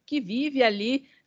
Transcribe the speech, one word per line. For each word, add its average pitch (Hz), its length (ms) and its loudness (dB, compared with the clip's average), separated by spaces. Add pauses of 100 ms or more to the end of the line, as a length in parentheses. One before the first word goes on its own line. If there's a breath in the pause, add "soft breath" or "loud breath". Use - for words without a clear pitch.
que 294 160 -4
vive 262 440 0
ali 226 440 0 (200 soft breath)